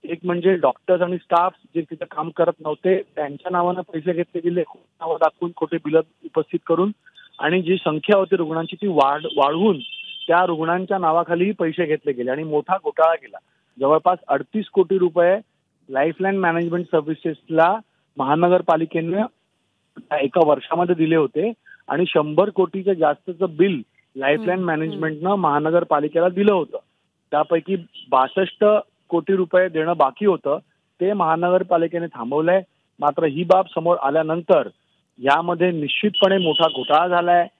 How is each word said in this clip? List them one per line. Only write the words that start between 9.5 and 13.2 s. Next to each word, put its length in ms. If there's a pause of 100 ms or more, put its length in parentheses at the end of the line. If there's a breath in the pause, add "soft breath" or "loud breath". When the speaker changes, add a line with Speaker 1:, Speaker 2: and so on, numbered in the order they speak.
Speaker 1:
त्या 180
रुग्णांच्या 520
नावाखालीही 540
पैसे 340
घेतले 260
गेले 180
आणि 120
मोठा 420
घोटाळा 300
केला. 240 (420)